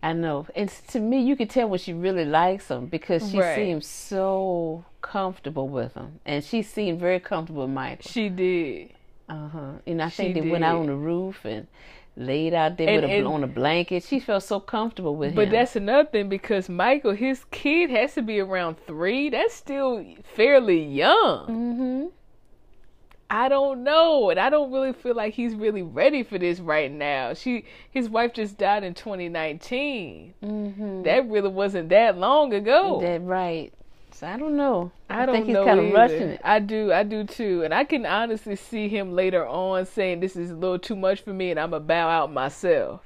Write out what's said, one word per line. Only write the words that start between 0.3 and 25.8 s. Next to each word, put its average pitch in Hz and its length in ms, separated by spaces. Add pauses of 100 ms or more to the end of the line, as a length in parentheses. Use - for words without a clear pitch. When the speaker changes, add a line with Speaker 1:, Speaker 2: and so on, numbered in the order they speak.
Speaker 1:
And 196 140
s-, - 200
to 247 100
me, 233 220
you 269 140
could 226 140
tell 240 200
when 185 100
she 180 140
really 175 320
likes 175 440
him 123 160
because 170 460
she 196 80
Speaker 2:
Right. 175 160
Speaker 1:
seems 156 320
so 190 1000 (160)
comfortable 160 680
with 131 260
him. 147 320
And 147 180
she 226 180
seemed 196 380
very 180 200
comfortable 165 440
with 131 80
Michael. 131 380
Speaker 2:
She 214 200
did. 180 640 (340)
Speaker 1:
Uh-huh. 151 440 (160)
And 165 140
I 160 80
Speaker 2:
She 196 140
Speaker 1:
think 185 120
they 160 140
went 165 140
out 165 100
Speaker 2:
did. 170 80
Speaker 1:
on 156 60
the 139 80
roof 170 500
and 107 220 (480)
laid 147 380
out 165 240
there 160 120
Speaker 2:
And, 214 120
Speaker 1:
with - 40
a - 20
bl-, - 100
Speaker 2:
and 202 100
Speaker 1:
on 147 160
a 139 40
blanket. 170 560
She 269 180
felt 196 220
so 202 180
comfortable 202 560
with 147 180
Speaker 2:
But 208 120
Speaker 1:
him. 196 60
Speaker 2:
that's 240 220
another 233 320
thing, 202 220
because 196 400
Michael, 220 440
his 254 380
kid 320 380
has 247 260
to 302 60
be 214 180
around 185 380 (100)
three. 196 420
That's 330 240
still 262 520 (300)
fairly 226 460
young. 185 680
Speaker 1:
Mm-hmm. 240 580 (1300)
Speaker 2:
I 233 160
don't 277 360
know. 294 480
And 170 80
I 226 100
don't 285 220
really 269 200
feel 247 220
like 214 220
he's 240 180
really 208 300